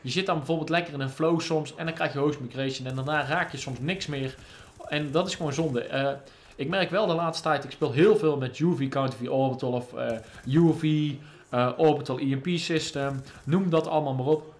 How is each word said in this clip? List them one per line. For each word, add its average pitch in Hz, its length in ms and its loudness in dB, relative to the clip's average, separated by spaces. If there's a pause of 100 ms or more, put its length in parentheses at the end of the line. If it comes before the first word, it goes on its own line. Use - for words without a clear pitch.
je 131 100 -8
zit 185 160 0
dan 175 100 2
bijvoorbeeld 156 320 -2
lekker 170 260 0
in 139 60 -6
een 135 80 -2
flow 160 320 2
soms 156 340 -2
en 170 100 -8
dan - 100 -4
krijg 151 180 -2
je 139 60 -4
host 143 220 2
migration 131 460 -6
en 131 80 -6
daarna 139 320 -2
raak 165 260 -2
je 135 60 -10
soms 127 220 -8
niks 185 260 -4
meer. 135 280 -4 (540)
En 147 220 -2
dat 170 160 2
is - 80 -6
gewoon 151 180 -4
zonde. 135 300 0
Eh, 139 260 -2 (460)
ik - 140 -6
merk 185 220 0
wel 185 160 2
de 170 80 2
laatste 160 340 -2
tijd, 139 160 2
ik - 60 -10
speel 139 220 -2
heel 190 240 6
veel 156 200 4
met 127 220 -4
U 165 180 4
V 135 120 0
Counter 135 300 0
V 120 100 -6
Orbital 131 440 0
of, 123 220 -4
eh, 120 240 -2 (280)
U 160 260 6
V, 151 400 2 (380)
eh, 123 260 2
Orbital 147 440 2
E 139 140 0
M 135 60 -2
P 175 180 -2
System, 143 640 -2 (220)
noem 180 260 2
dat 160 160 4
allemaal 147 280 0
maar 127 120 -2
op. 156 340 0